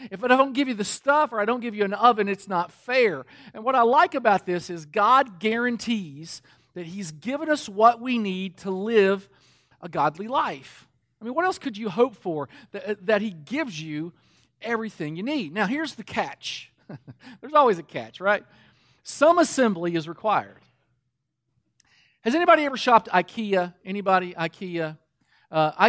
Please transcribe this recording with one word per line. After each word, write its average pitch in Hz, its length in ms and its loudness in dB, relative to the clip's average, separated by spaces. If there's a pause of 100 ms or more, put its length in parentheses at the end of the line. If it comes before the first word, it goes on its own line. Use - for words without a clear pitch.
(120)
if 190 120 -8
I 254 40 0
don't 262 260 4
give 262 140 0
you 247 80 -4
the 208 80 -4
stuff 294 500 0
or 214 80 -2
I 208 40 0
don't 247 140 0
give 233 140 -6
you 208 100 -2
an 196 100 -2
oven, 214 360 4
it's 196 180 -6
not 175 240 -2
fair. 220 540 0 (280)
And 220 100 -14
what 254 100 0
I 254 80 4
like 285 320 4
about 240 320 2
this 180 240 -4
is 170 160 -12
God 214 540 2
guarantees 214 1040 -4 (320)
that 175 100 -10
He's 175 260 -10
given 269 380 -4
us 302 180 0
what 226 320 4
we 240 200 -4
need 190 380 -6
to 196 120 -10
live 196 580 2 (540)
a 175 80 -14
godly 156 380 -2
life. 233 600 -6 (320)
I 214 60 -16
mean, 247 80 -8
what 330 120 0
else 370 120 -2
could 220 200 -10
you 214 120 -8
hope 226 260 0
for 156 320 -6 (240)
that, 196 360 -8
that 208 140 2
He 214 100 -4
gives 170 500 -8
you 160 320 -8 (480)
everything 220 540 -6
you 180 80 -8
need? 247 280 -4
Now, 202 140 -2
here's 277 300 -4
the 220 80 -16
catch. - 680 -8 (340)
<laughs> - 360 -20
There's 269 120 -6
always 247 260 6
a 160 40 -12
catch, 117 380 -12
right? 196 220 0 (580)
Some 339 380 4
assembly 190 560 2
is 156 120 -4
required. 156 540 -4 (1600)
Has 240 140 0
anybody 330 300 4
ever 269 120 -4
shopped - 320 4
ikea? 185 640 0 (100)
Anybody 185 520 0
ikea? 165 640 -6 (540)
Uh, 156 200 2 (180)